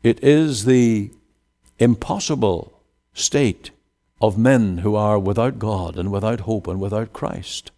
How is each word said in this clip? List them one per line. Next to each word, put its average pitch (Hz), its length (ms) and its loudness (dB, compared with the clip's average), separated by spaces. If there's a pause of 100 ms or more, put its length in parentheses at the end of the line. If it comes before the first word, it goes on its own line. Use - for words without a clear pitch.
It 117 180 2
is 143 420 2
the 117 460 4 (680)
impossible 113 1000 -2 (320)
state - 600 -2 (480)
of 107 180 2
men 113 400 4
who 104 160 -2
are 104 240 2
without 110 400 -2
God 95 400 -4
and 98 140 -4
without 107 280 -4
hope 104 280 -6
and 95 120 -6
without 104 320 -6
Christ. - 640 -10